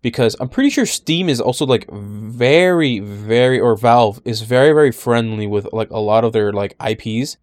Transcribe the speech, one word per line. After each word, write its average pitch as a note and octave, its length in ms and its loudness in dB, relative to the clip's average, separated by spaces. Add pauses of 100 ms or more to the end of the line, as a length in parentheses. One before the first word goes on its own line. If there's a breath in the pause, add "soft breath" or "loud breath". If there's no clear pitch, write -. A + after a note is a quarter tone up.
because A#2 380 0
I'm B2+ 80 -6
pretty C#4 220 0
sure C4+ 160 0
Steam E3+ 420 -2
is A#2+ 140 -2
also, C3 240 -2
like, B2 240 0
very, A#2+ 1080 0
very, A2 600 0
or A#2 160 2
Valve A#2 480 2
is A2 160 -6
very, B2 320 4
very D3 200 4
friendly A2+ 540 -4
with, G2+ 280 -4
like, A2 160 -4
a - 80 -6
lot G#2+ 260 2
of A2+ 80 0
their, G#2 200 0
like, G2+ 280 -4
I A2 140 -4
Ps A2+ 480 -6